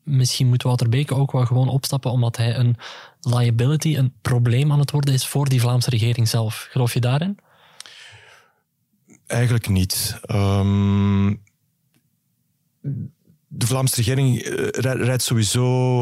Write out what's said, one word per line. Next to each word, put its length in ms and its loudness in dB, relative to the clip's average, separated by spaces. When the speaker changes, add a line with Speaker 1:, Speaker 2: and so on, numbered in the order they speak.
Speaker 1:
misschien 460 0
moet 140 2
Wouter 260 0
Beke 260 0
ook 180 0
wel 140 2
gewoon 220 2
opstappen 420 -2
omdat 260 0
hij 200 -2
een 200 2
liability, 760 0
een 160 0
probleem 500 2
aan 60 2
het 120 0
worden 240 0
is 120 -2
voor 220 -2
die 120 2
Vlaamse 300 0
regering 380 0
zelf. 420 -4
Geloof 240 -2
je 60 0
daarin? 380 -2
Speaker 2:
Eigenlijk 420 0
niet. 540 -2
Ehm, 1120 0
de 180 -4
Vlaamse 300 0
regering, 440 2
eh, 280 -4
rij-, 280 -2
rijdt 260 0
sowieso 800 2